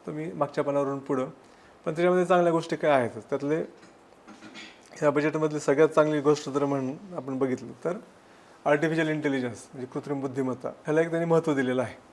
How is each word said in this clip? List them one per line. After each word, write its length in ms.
तुम्ही 260
मागच्या 320
पानावरून 340
पुढं, 260
पण 100
त्याच्यामध्ये 300
चांगल्या 280
गोष्टी 240
काय 140
आहेतच. 400
त्यातले 260
ह्या 180
बजेटमधली 500
सगळ्यात 280
चांगली 320
गोष्ट 280
जर 160
म्हण-, 500
आपण 240
बघितलं 460
तर 120
आर्टिफिशियल 440
इंटेलिजन्स, 640
म्हणजे 200
कृत्रिम 280
बुद्धिमत्ता, 480
ह्याला 320
एक 100
त्यांनी 160
महत्त्व 280
दिलेलं 280
आहे. 120